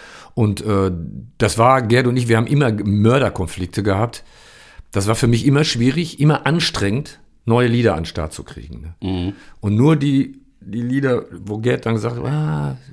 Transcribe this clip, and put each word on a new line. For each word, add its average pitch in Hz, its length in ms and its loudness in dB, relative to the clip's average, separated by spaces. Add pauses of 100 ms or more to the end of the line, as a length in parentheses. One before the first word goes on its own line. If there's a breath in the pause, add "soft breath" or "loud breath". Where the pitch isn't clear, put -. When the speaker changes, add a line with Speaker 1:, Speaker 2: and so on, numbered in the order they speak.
(340 loud breath)
Speaker 1:
Und, 107 320 0
äh, 98 240 0 (480)
das 110 200 0
war, 127 240 4
Gerd 120 260 2
und 123 80 0
ich, 120 120 -2
wir 113 80 4
haben 117 120 2
immer 143 240 2
Mörderkonflikte 104 1120 0
gehabt. 104 420 -2 (680 loud breath)
Das 98 160 -2
war 110 80 2
für 117 140 0
mich 117 180 2
immer 143 160 4
schwierig, 151 560 0
immer 147 260 2
anstrengend, 143 760 -2 (240)
neue 120 240 4
Lieder 117 240 2
an 82 80 -2
den 85 60 -6
Start 80 260 -8
zu - 100 -14
kriegen, - 380 -16
ne? 80 140 -16 (140)
Speaker 2:
Mhm. 92 240 -4 (280 loud breath)
Speaker 1:
Und 104 160 0
nur 143 200 6
die, 139 440 -2 (200)
die 104 220 -8
Lieder, 127 500 -2
wo 98 260 -8
Gerd 123 280 -2
dann 113 80 0
gesagt 117 220 -4
hat, 123 80 -8
"Ah, 147 520 -4 (160)